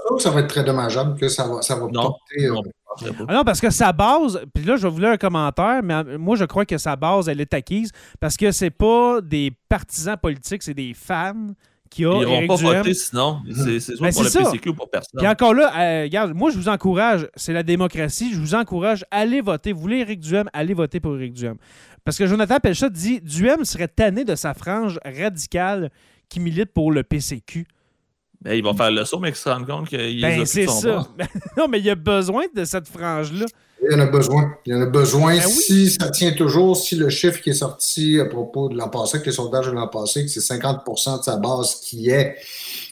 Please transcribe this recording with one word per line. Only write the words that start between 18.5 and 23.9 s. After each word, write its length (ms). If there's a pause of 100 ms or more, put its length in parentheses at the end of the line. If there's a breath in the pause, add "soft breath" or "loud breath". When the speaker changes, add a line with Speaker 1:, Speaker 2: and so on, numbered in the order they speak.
Speaker 3:
encourage, 560
allez 300
voter. 300
Vous 100
voulez 180
Éric 200
Duhem, 320
allez 220
voter 260
pour 160
Éric 180
Duhem. 240 (460 soft breath)
Parce 140
que 80
Jonathan 340
Pelchat 300
dit, 320
Duhem 440
serait 220
tanné 380